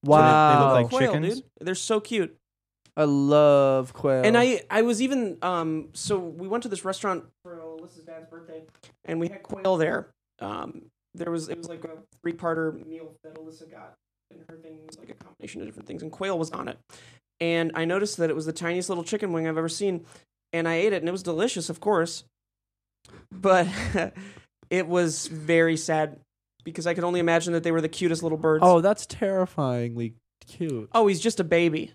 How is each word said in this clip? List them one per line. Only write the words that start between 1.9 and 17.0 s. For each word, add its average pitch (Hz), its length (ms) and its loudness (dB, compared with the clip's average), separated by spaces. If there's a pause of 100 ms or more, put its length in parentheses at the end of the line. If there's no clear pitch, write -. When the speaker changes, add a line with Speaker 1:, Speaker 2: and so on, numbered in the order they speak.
Speaker 3:
cute. 208 340 -4 (600)
Speaker 1:
I 156 100 2
love 139 880 4
quail. 135 300 0
Speaker 3:
And 220 140 6
I, 247 320 4
I 220 140 2
was 233 180 0
even, 254 400 -2
um, 160 520 -4
so - 260 -2
we 170 280 -10
went 226 160 -4
to 254 60 -8
this 190 160 -8
restaurant 185 380 -4 (200)
for 175 140 -18
Alyssa's 160 460 -18
dad's 165 260 -20
birthday, 165 340 -20 (420)
and 165 140 -4
we 170 100 -2
had 190 120 -18
quail 190 360 -2
there. 160 320 -2 (300)
Um, 92 440 -12 (320)
there 170 160 -8
was, 165 180 -6
it 170 80 -10
was 170 120 -16
like 165 160 -16
a 160 120 -16 (240)
three-parter 165 640 -6
meal 160 280 -18 (100)
that 156 120 -20
Alyssa 160 360 -20
got, - 220 -20 (360)
and 170 200 -20
her 165 80 -20
thing 160 280 -20
was 156 140 -20
like - 100 -20
a - 60 -16
combination - 460 -18
of - 60 -14
different - 200 -20
things, 175 160 -14
and 156 80 -12
quail 196 260 -6
was 160 140 -6
on - 160 -10
it. - 100 -12 (600)